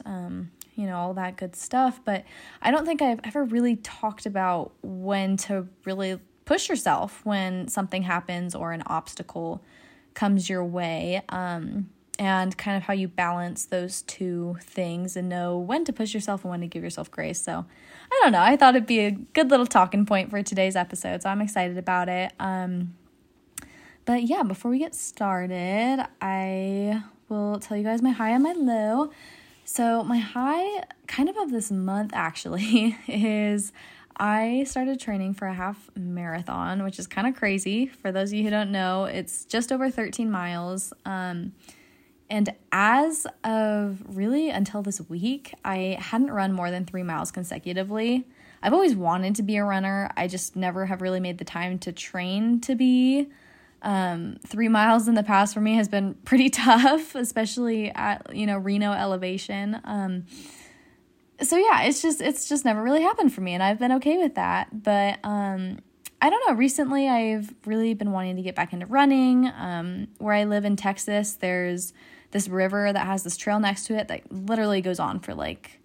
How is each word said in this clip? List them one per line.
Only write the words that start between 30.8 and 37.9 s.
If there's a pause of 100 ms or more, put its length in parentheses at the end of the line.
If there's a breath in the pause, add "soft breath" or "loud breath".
kind
of
of
this
month,
actually,
<laughs>
is (440 loud breath)
I
started
training
for
a
half
marathon,
which
is
kinda
crazy.
For